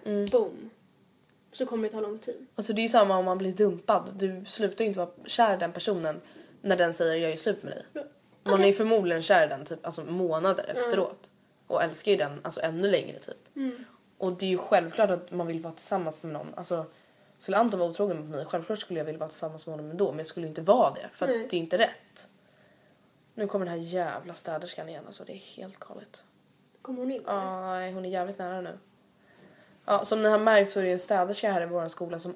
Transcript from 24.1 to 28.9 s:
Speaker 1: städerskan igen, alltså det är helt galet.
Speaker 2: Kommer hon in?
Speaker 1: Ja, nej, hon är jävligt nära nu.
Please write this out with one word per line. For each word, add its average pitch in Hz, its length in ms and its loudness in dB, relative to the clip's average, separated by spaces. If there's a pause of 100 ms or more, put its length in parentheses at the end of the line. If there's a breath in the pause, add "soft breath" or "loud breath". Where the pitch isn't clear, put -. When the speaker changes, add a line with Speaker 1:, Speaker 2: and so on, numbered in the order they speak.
Speaker 1:
städerskan 160 560 -6
igen, 160 180 -12
alltså - 160 -14
det - 100 -16
är - 240 -18
helt 190 220 -16
galet. - 440 -18 (580)
Speaker 2:
Kommer 254 180 -10
hon 254 120 -4
in? 262 140 -6
Speaker 1:
Ja, 190 360 -4 (100)
nej, 185 220 -6
hon 185 120 -8
är 185 40 -6
jävligt 190 300 -4
nära 185 220 -6
nu. 170 160 -10 (1080 soft breath)